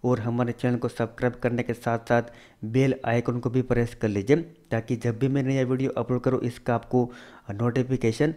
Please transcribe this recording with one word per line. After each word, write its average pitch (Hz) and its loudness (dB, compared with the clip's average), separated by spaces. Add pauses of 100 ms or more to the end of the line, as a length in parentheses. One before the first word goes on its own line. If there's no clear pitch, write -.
और 123 2
हमारे 120 0
चैनल 123 0
को 120 -2
सब्सक्राइब 117 -2 (100)
करने 120 0
के 120 -4
साथ 117 -2 (100)
साथ 120 2 (340)
बेल 131 2 (100)
आइकन 120 0
को 120 -2
भी 127 2
प्रेस 117 0
कर 113 -2
लीजिए, 104 4 (360)
ताकि 113 -2
जब 110 -2
भी 135 2
मैं 135 0
नया 135 0
वीडियो 131 0
अपलोड 123 -2
करूँ 127 2
इसका 120 -2
आपको 120 0 (440)
नोटिफिकेशन 123 0